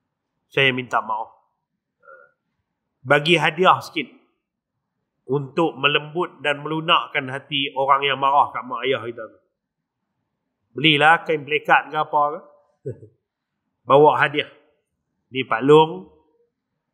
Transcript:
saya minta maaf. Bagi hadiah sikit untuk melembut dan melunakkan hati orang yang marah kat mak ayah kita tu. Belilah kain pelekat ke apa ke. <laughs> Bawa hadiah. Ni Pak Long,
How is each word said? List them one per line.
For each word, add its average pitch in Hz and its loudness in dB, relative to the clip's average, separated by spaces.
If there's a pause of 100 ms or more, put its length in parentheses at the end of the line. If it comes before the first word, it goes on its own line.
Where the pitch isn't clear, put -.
(460)
saya 135 -2
minta 123 -4
maaf. 113 -10 (1700)
Bagi 147 2
hadiah 156 2
sikit - -10 (1200)
untuk 135 -4
melembut 147 -4
dan 143 -4
melunakkan 151 -2
hati 139 -6
orang 135 0
yang 139 -2
marah 135 0
kat 120 -12
mak 123 -12
ayah 117 -4
kita 117 -14
tu. - -20 (1300)
Belilah 151 4
kain 151 -4
pelekat 147 0
ke 156 -8
apa 147 0 (100)
ke. 185 -12 (480)
<laughs> - -18
Bawa 139 6
hadiah. 143 -2 (800)
Ni 131 -6
Pak 113 -4
Long, 156 4 (840)